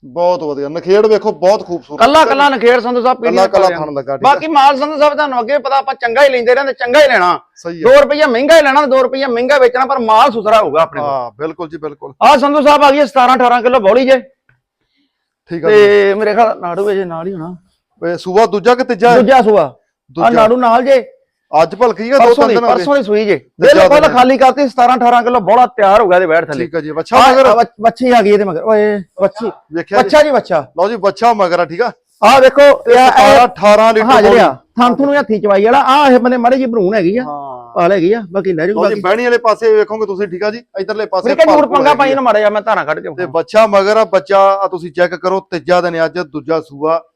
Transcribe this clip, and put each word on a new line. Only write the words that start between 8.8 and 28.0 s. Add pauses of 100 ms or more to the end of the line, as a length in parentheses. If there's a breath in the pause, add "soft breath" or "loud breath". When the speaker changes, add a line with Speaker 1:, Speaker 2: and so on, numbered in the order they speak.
Speaker 2:
ਤੇ
ਦੋ
ਰੁਪਈਆ
ਮਹਿੰਗਾ
ਵੇਚਣਾ,
ਪਰ
ਮਾਲ
ਸੁਥਰਾ
ਹੋਊਗਾ
ਆਪਣੇ
ਕੋਲ।
Speaker 1:
ਹਾਂ,
ਬਿਲਕੁਲ
ਜੀ,
ਬਿਲਕੁਲ।
Speaker 2:
ਆਹ
ਸੰਧੂ
ਸਾਹਿਬ
ਆ
ਗਈ
ਸਤਾਰਾਂ
ਅਠਾਰਾਂ
ਕਿਲੋ
ਬੌਲੀ
ਜੇ। (1300)
Speaker 1:
ਠੀਕ
ਆ
Speaker 2:
ਤੇ
Speaker 1:
ਜੀ।
Speaker 2:
ਮੇਰੇ
ਖਿਆਲ
ਨਾੜੂ
ਹੈ
ਜੇ
ਨਾਲ
ਹੀ
ਹੋਣਾ। (480)
Speaker 1:
ਇਹ
ਸੂਆ
ਦੂਜਾ
ਕਿ
ਤੀਜਾ
ਹੈ?
Speaker 2:
ਦੂਜਾ
ਸੂਆ। (420)
Speaker 1:
ਦੂਜਾ।
Speaker 2:
ਆਹ
ਨਾੜੂ
ਨਾਲ
ਜੇ। (480)
Speaker 1:
ਅੱਜ
ਭਲਕੀ
ਆ,
ਦੋ
Speaker 2:
ਪਰਸੋਂ
Speaker 1:
ਤਿੰਨ
Speaker 2:
ਦੀ,
Speaker 1:
ਦਿਨ
ਹੋ
ਗਏ।
Speaker 2:
ਪਰਸੋਂ
ਦੀ
ਸੂਈ
ਜੇ।
Speaker 1:
ਦੂਜਾ
Speaker 2:
ਬਿਲਕੁਲ
Speaker 1:
ਦਿਨ।
Speaker 2:
ਖਾਲੀ
ਕਰਤੀ,
ਸਤਾਰਾਂ
ਅਠਾਰਾਂ
ਕਿਲੋ
ਬੌਲਾ
ਤਿਆਰ
ਹੋ
ਗਿਆ
ਇਹਦੇ
ਬੈਠ
ਥੱਲੇ।
Speaker 1:
ਠੀਕ
ਆ
ਜੀ,
ਵੱਛਾ
Speaker 2:
ਆਹ
Speaker 1:
ਮਗਰ? (100)
Speaker 2:
ਵੱਛ-,
ਵੱਛੀ